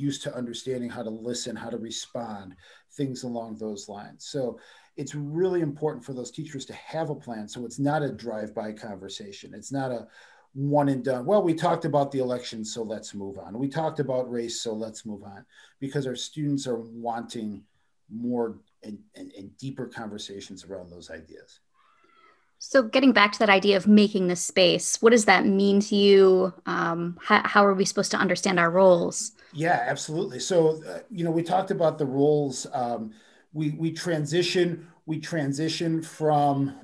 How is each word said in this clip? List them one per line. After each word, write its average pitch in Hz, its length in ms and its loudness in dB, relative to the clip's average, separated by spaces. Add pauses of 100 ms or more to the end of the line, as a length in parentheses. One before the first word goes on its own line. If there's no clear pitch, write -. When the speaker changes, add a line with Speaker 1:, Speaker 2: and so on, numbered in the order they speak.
Speaker 1:
used 139 160 -4
to 143 120 -8
understanding 120 600 -8
how 120 60 -10
to 110 80 -8 (180)
listen, 120 260 -6 (100)
how 117 60 -8
to 117 80 -8 (140)
respond, 104 600 -12 (440)
things 131 260 -4
along 117 320 -8
those 107 320 -8
lines. 104 360 -16 (100)
So 123 240 -4 (380)
it's 151 180 -10
really 165 460 -2
important 147 440 -4
for 135 100 -10
those 123 240 -12
teachers 139 280 -10
to 107 80 -16
have 160 360 -8
a 147 40 -4 (100)
plan. 110 240 -10
So 123 180 -10
it's 113 120 -12 (120)
not 151 120 0
a 131 100 -4 (120)
drive-by 107 440 -8 (180)
conversation. 98 680 -14
It's 107 180 -14
not 135 180 -4
a 117 100 -6 (540)
one 143 400 2
and 123 80 -4
done. 123 220 -2
"Well, 202 180 4
we 165 120 2
talked 170 320 0
about 143 260 2
the 135 140 -2
election, 123 380 -6
so 113 180 -8
let's 107 320 -8
move 98 240 -10
on. 90 200 -12
We 139 100 -4
talked 156 320 -4
about 127 380 -2
race, 117 220 -6
so 117 120 -6 (120)
let's 110 220 -14
move 104 160 -12 (120)
on," 101 60 -20 (400)
because 135 260 -6
our 120 120 -6 (100)
students 143 380 -4
are 117 140 -4 (280)
wanting 113 560 -8 (460)
more 117 480 -4 (240)
and, 107 160 -14 (160)
and, - 240 -18
and 98 180 -18
deeper 131 300 -8
conversations 101 800 -12
around 90 260 -14
those 87 200 -18
ideas. 80 500 -20 (1000)
Speaker 2:
So - 240 2
getting 254 300 4
back 208 200 6
to - 80 -12
that 220 80 6
idea 196 280 6
of 185 100 0
making 208 420 6
the 180 80 0
space, - 640 2
what 226 80 8
does 226 140 6
that 190 220 6
mean 202 340 4
to 208 160 0
you? 190 560 8 (140)
Um, 175 540 -2
how, - 240 4
how 202 220 6
are 196 80 6
we 190 100 2
supposed - 280 -2
to 208 60 -2
understand 185 420 2
our 170 100 4
roles? 180 600 4 (200)
Speaker 1:
Yeah, 151 360 0
absolutely. 147 500 -4
So, 156 460 4
uh, - 160 -12 (100)
you 170 140 -6
know, 165 60 0
we 165 120 0
talked 185 300 0
about 156 260 2
the 151 80 0
roles. 139 640 2
Um, 117 420 -4 (380)
we, 151 180 -2
we 160 200 -2
transition, 170 960 0 (200)
we 156 120 -4
transition 160 840 -2
from, 143 800 2